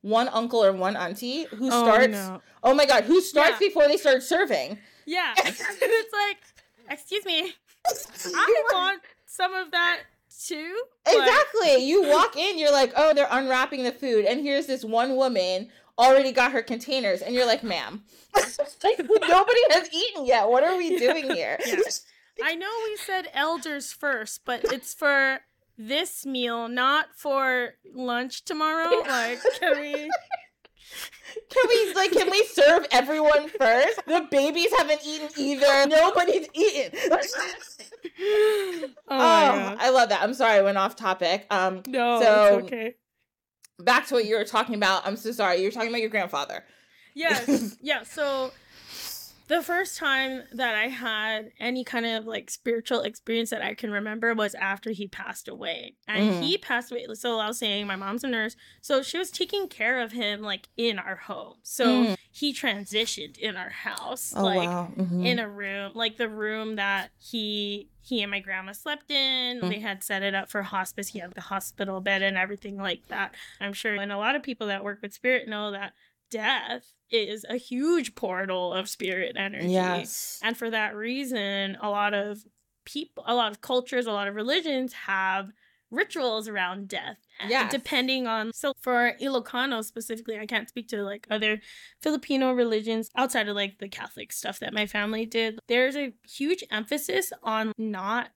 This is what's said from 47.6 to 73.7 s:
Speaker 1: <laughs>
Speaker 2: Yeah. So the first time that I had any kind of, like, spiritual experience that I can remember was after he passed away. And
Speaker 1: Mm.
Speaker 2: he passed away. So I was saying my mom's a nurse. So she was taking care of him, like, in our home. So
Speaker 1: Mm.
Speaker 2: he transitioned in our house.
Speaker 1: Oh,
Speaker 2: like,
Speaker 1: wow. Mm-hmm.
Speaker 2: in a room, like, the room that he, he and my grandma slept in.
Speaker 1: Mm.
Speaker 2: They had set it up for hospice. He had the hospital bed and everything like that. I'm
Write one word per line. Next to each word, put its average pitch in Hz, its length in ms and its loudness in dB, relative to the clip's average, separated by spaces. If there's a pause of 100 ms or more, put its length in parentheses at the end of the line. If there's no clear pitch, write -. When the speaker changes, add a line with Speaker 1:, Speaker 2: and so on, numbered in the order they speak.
Speaker 1:
<laughs> - 40 -20
Speaker 2:
Yeah. 269 220 -4
So 269 480 -4 (960)
the 330 140 2
first 359 360 -4
time 262 460 -2 (100)
that 240 220 -2
I 214 120 0
had 220 720 -6
any 247 240 -4
kind 233 220 -4
of, 226 200 -4
like, 220 240 -10
spiritual 233 520 -2
experience 226 480 -4
that 220 120 -6
I 214 120 -4
can 214 180 -8
remember 214 420 -2
was 214 220 -2
after 196 360 -4
he 202 180 -8
passed - 400 -12
away. - 460 -10 (120)
And 214 240 2
Speaker 1:
Mm. 175 100 -2
Speaker 2:
he 320 160 -2
passed 247 340 -4
away. 240 140 -8 (100)
So 233 240 -4
I 214 100 -4
was 233 80 -8
saying 208 280 -4
my 196 120 -6
mom's 196 260 -6
a 277 60 -4
nurse. 226 260 -4 (260)
So 269 200 0
she 277 160 -8
was 359 120 -4
taking 381 380 -4
care 247 320 -4
of 226 140 -6
him, 208 280 -4
like, 202 360 -10
in 226 220 -2
our 185 180 -8
home. - 460 -14
So - 220 -4 (200)
Speaker 1:
Mm. 214 120 -2 (140)
Speaker 2:
he 294 220 -4
transitioned 208 840 -6
in 202 200 -8
our - 140 -10
house. - 680 -10
Speaker 1:
Oh, 196 80 0
Speaker 2:
like, 185 240 0
Speaker 1:
wow. 175 260 -6
Mm-hmm. 180 300 -2
Speaker 2:
in 247 140 2
a 220 100 -6
room, 202 460 -10
like, 226 200 -4
the 233 140 -4
room 214 480 -6
that 196 420 -2
he, 208 720 -6 (120)
he 233 200 -4
and 202 100 -4
my 196 80 -4
grandma 190 320 -8
slept 294 400 -10
in. 262 480 -2
Speaker 1:
Mm. 185 100 -4
Speaker 2:
They 208 100 -4
had 202 220 -8
set 196 220 -4
it 196 100 -2
up 190 160 -6
for 208 140 -4
hospice. 196 460 -8
He 208 100 -12
had 180 140 -14
the 190 80 -16
hospital 196 580 -8
bed 196 220 0
and 196 160 0
everything 196 400 -6
like 233 320 -6
that. 202 260 -6 (240)
I'm 202 140 -6